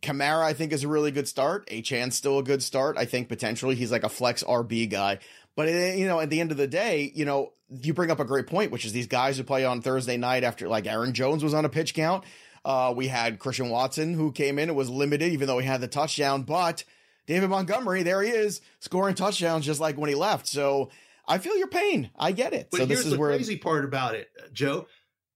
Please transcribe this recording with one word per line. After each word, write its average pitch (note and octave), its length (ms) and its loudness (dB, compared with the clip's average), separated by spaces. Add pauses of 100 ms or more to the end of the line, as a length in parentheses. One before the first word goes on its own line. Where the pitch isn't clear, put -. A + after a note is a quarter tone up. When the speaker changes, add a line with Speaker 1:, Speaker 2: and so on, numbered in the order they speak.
Speaker 1:
Kamara, D3+ 420 0
I D#3 100 2
think, D3+ 180 -4
is C#3 120 0
a C#3+ 40 -2
really D3+ 240 2
good C#3 160 -2
start. D#3+ 440 0
Achan's B2 440 -4
still C#3 240 2
a C3+ 40 0
good C3+ 180 0
start. C#3 360 0
I A#2+ 80 0
think B2 240 -2
potentially A#2+ 460 -2
he's A#2+ 160 -4
like A#2 120 2
a B2+ 60 0
flex A#2+ 340 0
R A#2+ 200 2
B A2+ 220 0
guy. G2 340 0 (360)
But, D#3 140 0
eh, F3+ 260 0
you F#3+ 120 0
know, E3+ 120 2
at D#3 100 -2
the D#3 100 2
end E3 120 0
of D3 60 -2
the C#3 100 2
day, D#3+ 480 0
you D3+ 100 -2
know, C#3 280 0 (160)
you C#3 240 -2
bring E3+ 180 2
up D3+ 80 2
a C#3+ 60 -2
great B2+ 220 0
point, F#3+ 240 0
which A2+ 140 -6
is G#2+ 80 -6
these A#2+ 140 -4
guys C3 300 0
who C3 60 -6
play C3 220 2
on B2 160 0
Thursday B2+ 360 0
night B2+ 260 2
after, A#2 240 -2
like, A2 180 0
Aaron A2+ 280 -2
Jones C3+ 300 0
was D3+ 100 0
on D#3 120 2
a D3 40 -2
pitch D#3 240 -2
count. F3 300 0 (400)
Uh, B2+ 320 2
we C3 120 -2
had A#2 320 0
Christian B2+ 300 -4
Watson, C3 440 0
who D#3 180 0
came C#3+ 280 0
in. D#3+ 100 0
It D#3 60 -4
was C3+ 140 0
limited, D3 420 0
even C#3 160 0
though B2+ 120 2
he C3 60 -2
had C3 160 0
the B2+ 60 -4
touchdown. C#3 560 0
But E3+ 400 0 (420)
David F#3 240 2
Montgomery, F#3+ 540 0
there F#3 180 2
he G#3+ 80 2
is, G#3+ 320 0 (180)
scoring F#3+ 360 0
touchdowns E3+ 500 0
just D3 140 0
like D3+ 180 0
when D3 120 0
he C#3+ 60 2
left. E3 320 0
So C#3 440 2 (360)
I F3 120 2
feel F#4+ 180 0
your F#4 100 2
pain. F4 500 0
I F3 160 0
get A#3 200 0
it. - 160 -4
Speaker 2:
But - 80 -4
Speaker 1:
So C3 80 2
this C3 140 2
Speaker 2:
here's - 80 -2
Speaker 1:
is D3 60 2
Speaker 2:
the C3+ 60 2
Speaker 1:
where D3 160 2
Speaker 2:
crazy G#3 220 -2
part D3+ 260 0
about C3 300 -2
it, G#2+ 160 -8 (240)
Joe. C#3 340 -2 (480)